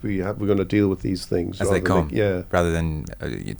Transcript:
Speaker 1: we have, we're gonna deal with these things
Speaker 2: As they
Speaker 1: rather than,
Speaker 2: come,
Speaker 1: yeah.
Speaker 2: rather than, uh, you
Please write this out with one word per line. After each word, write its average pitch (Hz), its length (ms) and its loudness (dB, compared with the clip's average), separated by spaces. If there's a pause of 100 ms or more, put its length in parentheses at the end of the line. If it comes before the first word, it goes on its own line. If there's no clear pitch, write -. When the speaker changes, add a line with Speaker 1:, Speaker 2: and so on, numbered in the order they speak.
Speaker 1:
we 101 180 -2
have, 98 200 -2
we're 101 80 -2
gonna 98 160 4
deal 101 240 4
with 95 140 0
these 92 240 -2
things - 340 -2
Speaker 2:
As 101 100 0
they 92 120 4
Speaker 1:
rather - 120 -2
than, 85 140 2
Speaker 2:
come, - 60 -6
Speaker 1:
yeah. 101 280 0 (100)
Speaker 2:
rather 87 200 2
than, 82 340 -2 (160)
uh, 73 60 -6
you 50 320 -6